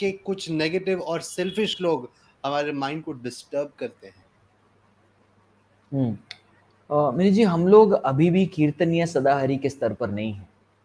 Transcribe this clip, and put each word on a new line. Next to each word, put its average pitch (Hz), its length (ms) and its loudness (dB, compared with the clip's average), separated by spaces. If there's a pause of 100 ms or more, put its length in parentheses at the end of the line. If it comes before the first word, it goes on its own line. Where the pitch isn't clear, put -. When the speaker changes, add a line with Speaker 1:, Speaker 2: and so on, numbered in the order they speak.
Speaker 1:
के 196 120 -2
कुछ 190 380 -8
negative 175 500 -2
और 165 200 -6
selfish 180 600 -4
लोग 156 300 -2 (360)
हमारे 147 260 -2
mind 143 320 -6
को 156 80 -8
disturb 139 640 -8
करते 117 280 -12
हैं? - 200 -20 (1700)
Speaker 2:
हम्म। 123 260 -2 (720)
अ, 147 200 2
मिनी 185 200 2
जी, 202 120 4
हम 175 260 2
लोग 208 240 8
अभी 147 380 2
भी 185 160 4
कीर्तनीय 165 600 0
सदाहरि 139 500 0
के 135 120 -2
स्तर 120 240 -2
पर 107 180 -6
नहीं 104 220 -4
हैं। 98 160 -16 (360)